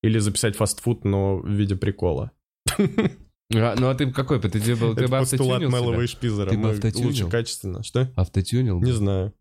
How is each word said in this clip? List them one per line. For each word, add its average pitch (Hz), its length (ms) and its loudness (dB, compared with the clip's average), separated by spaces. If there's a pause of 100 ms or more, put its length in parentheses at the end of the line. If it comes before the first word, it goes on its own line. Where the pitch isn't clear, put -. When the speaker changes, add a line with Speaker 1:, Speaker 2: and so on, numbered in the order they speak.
Speaker 1:
Или 110 160 4
записать 104 360 0
фастфуд, - 500 -2
но 98 320 2
в - 120 -8
виде 101 260 2
прикола. 90 560 -2 (340)
<laughs> - 140 -2 (720)
Speaker 2:
А, 110 240 2
ну 127 120 2
а 135 60 0
ты 135 180 0
какой 135 260 0
бы? 101 80 -2
Ты 104 140 0
делал, 113 340 0
ты 127 80 0
Speaker 1:
Это 123 80 2
Speaker 2:
бы 135 80 2
Speaker 1:
постулат 127 420 0
Speaker 2:
автотюнил 131 100 0
Speaker 1:
Мэллоу 120 240 0
Speaker 2:
себя? 120 80 0
Speaker 1:
и 120 40 -2
Шпизера. 104 440 -2
Speaker 2:
Ты 101 60 2
бы 104 60 -2
Speaker 1:
Мы 110 80 2
Speaker 2:
автотюнил? 110 360 0
Speaker 1:
лучше 107 220 0
качественно. 107 540 -4
Что? 127 320 0
Speaker 2:
Автотюнил 98 640 0
Speaker 1:
Не 123 120 2
Speaker 2:
бы? - 20 2
Speaker 1:
знаю. 98 480 0